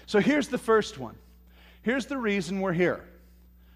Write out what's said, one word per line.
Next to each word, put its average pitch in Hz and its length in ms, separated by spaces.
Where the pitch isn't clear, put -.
So - 140
here's 247 300
the 247 100
first 214 400
one. 110 160
Here's 254 240
the 285 120
reason 202 440
we're 190 120
here. 160 300